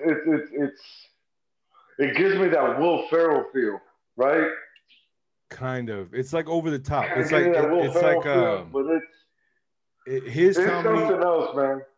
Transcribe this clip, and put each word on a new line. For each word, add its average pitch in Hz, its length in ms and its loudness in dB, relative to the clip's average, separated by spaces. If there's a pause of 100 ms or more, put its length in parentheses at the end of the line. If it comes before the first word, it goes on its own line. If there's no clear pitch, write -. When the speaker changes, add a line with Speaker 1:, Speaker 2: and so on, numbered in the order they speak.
Speaker 1:
it's, 151 240 0
it's, 147 260 0
it's, 139 280 -4 (1160)
it 143 180 0
gives 196 180 2
me 185 120 2
that 135 320 2
Will 165 300 0
Ferrell 160 440 2
feel, 107 260 -2 (380)
right? 156 320 2 (1000)
Speaker 2:
Kind 127 400 -8
of. 98 240 -10
It's, 131 200 -6
like, 165 160 -4
over 165 220 -2
the 143 80 -4
top. 139 260 -2
Speaker 1:
It - 40 -6 (100)
Speaker 2:
It's 151 100 -2
Speaker 1:
gives - 20 -4
Speaker 2:
like, 160 140 4
Speaker 1:
me 175 60 4
that 151 140 2
Speaker 2:
it, 151 60 0
Speaker 1:
Will 170 120 2
Speaker 2:
it's - 100 -2
Speaker 1:
Ferrell 170 220 4
Speaker 2:
like, 165 80 0
Speaker 1:
feel, 135 220 2
Speaker 2:
um, 90 260 -2
Speaker 1:
but 139 160 -2
it's, 160 180 0 (1000)
Speaker 2:
it, 131 240 -6
his 170 260 4
Speaker 1:
it's 185 100 2
Speaker 2:
comedy, 175 320 0
Speaker 1:
something - 240 0
else, 165 320 0
man. 135 260 -2 (160)